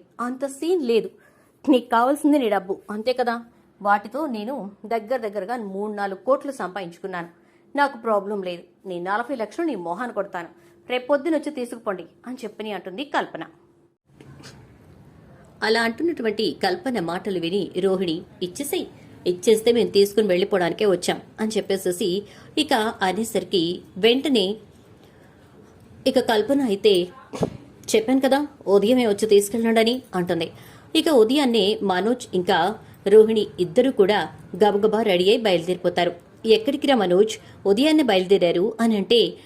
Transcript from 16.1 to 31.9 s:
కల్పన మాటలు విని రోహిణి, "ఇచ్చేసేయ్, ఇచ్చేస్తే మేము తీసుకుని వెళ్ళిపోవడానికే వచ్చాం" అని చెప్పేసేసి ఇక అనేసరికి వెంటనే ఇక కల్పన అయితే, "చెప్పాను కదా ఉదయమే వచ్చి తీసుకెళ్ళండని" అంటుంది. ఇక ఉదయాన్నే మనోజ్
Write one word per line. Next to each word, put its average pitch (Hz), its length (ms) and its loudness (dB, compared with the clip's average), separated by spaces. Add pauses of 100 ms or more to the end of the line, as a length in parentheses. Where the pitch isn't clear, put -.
కల్పన 262 360 -2
మాటలు 180 400 -4
విని 170 400 -4
రోహిణి, 185 420 0 (220)
"ఇచ్చేసేయ్, 285 420 -6 (420)
ఇచ్చేస్తే 214 440 2
మేము 214 180 2
తీసుకుని 202 380 2
వెళ్ళిపోవడానికే 185 580 0
వచ్చాం" 180 360 0 (180)
అని 214 180 -4
చెప్పేసేసి 190 680 -2 (340)
ఇక 302 160 0 (280)
అనేసరికి 185 800 -2 (160)
వెంటనే 226 580 0 (1500)
ఇక 262 120 2
కల్పన 240 420 0
అయితే, 208 320 2 (1040)
"చెప్పాను 254 260 2
కదా 277 260 2 (200)
ఉదయమే 214 400 4
వచ్చి 208 200 0
తీసుకెళ్ళండని" 226 760 2 (140)
అంటుంది. 175 360 -2 (440)
ఇక 320 140 2
ఉదయాన్నే 233 760 4
మనోజ్ 196 500 0